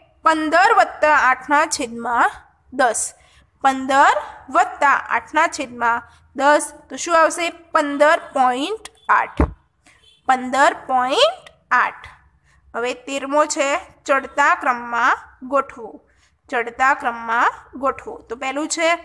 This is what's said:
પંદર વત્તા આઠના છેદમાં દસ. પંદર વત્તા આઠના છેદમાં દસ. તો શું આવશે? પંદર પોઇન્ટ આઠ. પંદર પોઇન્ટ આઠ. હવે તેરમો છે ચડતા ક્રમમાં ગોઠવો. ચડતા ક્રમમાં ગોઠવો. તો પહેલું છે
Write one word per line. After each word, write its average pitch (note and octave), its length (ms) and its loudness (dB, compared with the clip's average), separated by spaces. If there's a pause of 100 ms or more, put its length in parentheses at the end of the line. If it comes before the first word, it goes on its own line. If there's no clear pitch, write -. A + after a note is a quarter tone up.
(220)
પંદર D#4+ 520 2
વત્તા D4+ 420 2
આઠના C4 500 2
છેદમાં A#3+ 640 -2 (420)
દસ. B3+ 420 -2 (460)
પંદર C4+ 640 2 (260)
વત્તા D#4+ 420 0
આઠના D4+ 560 0
છેદમાં A#3+ 560 -4 (340)
દસ. D4 360 2 (180)
તો C4 60 -14
શું E4 220 0
આવશે? E4 320 2
પંદર D4+ 680 0
પોઇન્ટ C#4 720 -2 (180)
આઠ. A3+ 340 0 (840)
પંદર C4 480 2
પોઇન્ટ D4+ 760 -2 (200)
આઠ. - 380 0 (680)
હવે B3 200 -6
તેરમો C#4 520 -2
છે D4+ 340 -2 (260)
ચડતા C#4+ 480 0
ક્રમમાં A#3+ 600 -2 (260)
ગોઠવો. C4 580 -6 (500)
ચડતા B3 440 0
ક્રમમાં A#3+ 580 -2 (220)
ગોઠવો. B3+ 440 -6
તો - 180 -16
પહેલું C#4 320 -6
છે E4 360 -2